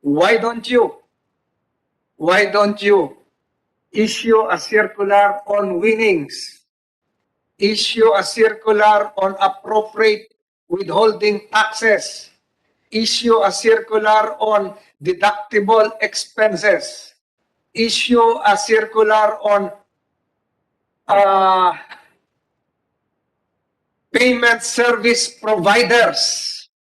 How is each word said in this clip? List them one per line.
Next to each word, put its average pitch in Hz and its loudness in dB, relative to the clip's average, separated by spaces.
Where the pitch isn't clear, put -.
why 165 2
don't 233 -6
you, 240 0
why 185 2
don't 208 0
you 196 2
issue 220 0
a - -2
circular 202 0
on 202 -4
winnings, 208 -2
issue 220 0
a 190 0
circular 214 2
on 196 -2
appropriate 214 -2
withholding 202 -2
taxes, 214 -2
issue 226 0
a 196 2
circular 214 0
on 208 -2
deductible 208 0
expenses, - -4
issue 233 0
a 202 4
circular 220 0
on, 202 -2
uh, 190 4
payment 240 2
service 240 -2
providers 214 0